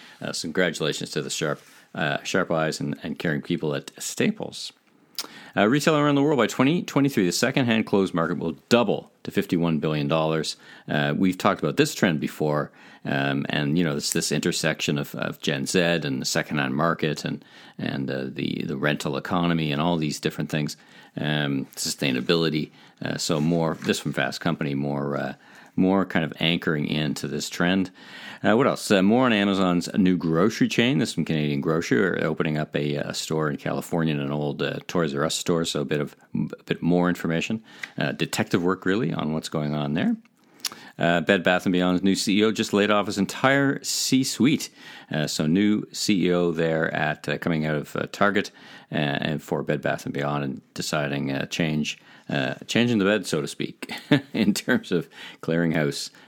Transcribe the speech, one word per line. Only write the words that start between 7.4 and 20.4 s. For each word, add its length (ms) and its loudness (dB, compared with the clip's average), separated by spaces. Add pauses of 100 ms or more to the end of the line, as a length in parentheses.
clothes 280 2
market 240 0
will 180 -4 (140)
double 420 4 (120)
to 60 -10
fifty-one 500 0
billion 280 0
dollars. 480 0 (320)
Uh, 280 2
we've 220 2
talked 240 2
about 140 0
this 180 2
trend 280 2
before, 500 -2 (320)
um, 460 -2
and, 280 0
you 60 2
know, 140 0
it's 160 -4
this 180 -2
intersection 640 0
of, 180 -6
of 260 -6
Gen 240 -2
Z 160 0
and 400 0
the 40 -6
secondhand 500 -2
market 500 0
and, 180 -6 (340)
and, 320 -4
uh, 200 -4
the, 360 -6
the 120 -6
rental 400 -2
economy 560 0
and 80 -2
all 160 2
these 240 -4
different 280 -4